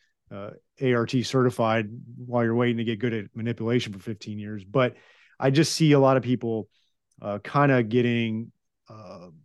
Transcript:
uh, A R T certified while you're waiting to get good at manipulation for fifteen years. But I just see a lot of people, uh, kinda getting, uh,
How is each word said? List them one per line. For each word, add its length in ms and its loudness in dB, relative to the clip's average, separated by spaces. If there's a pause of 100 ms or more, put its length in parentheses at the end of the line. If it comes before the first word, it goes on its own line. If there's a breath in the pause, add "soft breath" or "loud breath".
(300)
uh, 200 -14 (300)
A 140 2
R 120 2
T 180 -2
certified 640 0 (360)
while 200 -2
you're 100 0
waiting 220 2
to 80 -4
get 160 -4
good 140 -2
at 200 -8
manipulation 580 -2
for 60 -14
fifteen 400 -12
years. 240 -10
But 320 0 (460 soft breath)
I 100 2
just 220 2
see 180 4
a 80 8
lot 180 6
of 60 0
people, 460 -4 (520)
uh, 220 -8
kinda 400 4
getting, 680 0 (360)
uh, 400 -18 (160)